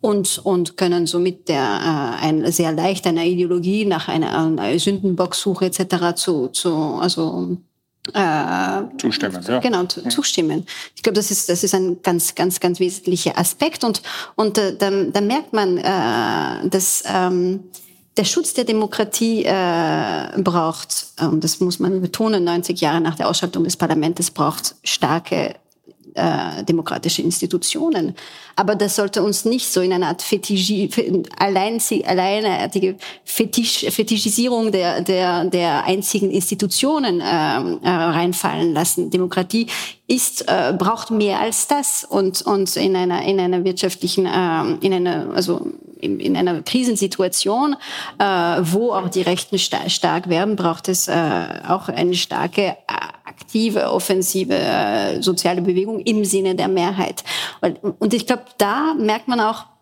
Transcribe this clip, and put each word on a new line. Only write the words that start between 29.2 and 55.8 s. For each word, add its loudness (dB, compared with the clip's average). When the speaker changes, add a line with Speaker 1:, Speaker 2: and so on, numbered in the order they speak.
Speaker 1:
uns 0
nicht 0
so 2
in 2
einer 2
Art -4
Fetischi-, 0
fe-, 0
allein, 0
alleinartige 0
Fetisch-, 0
Fetischisierung 0
der, 2
der, 2
der 2
einzigen 0
Institutionen, 0
ähm, 0
äh, 2
reinfallen 0
lassen. 0
Demokratie 0
ist, 0
äh, 2
braucht 0
mehr 2
als -2
das 0
und, 0
und 0
in 2
einer, 0
in 2
einer 2
wirtschaftlichen, 0
ähm, 2
in 2
einer, 0
also 0
in, -2
in 0
einer 0
Krisensituation, 2
äh, 2
wo 2
auch -2
die 0
Rechten 0
sta-, -2
stark 0
werden, 2
braucht -2
es, 0
äh, -2
auch -2
eine 0
starke, -2
äh, 0
aktive, -2
offensive, 0
äh, 0
soziale 0
Bewegung 0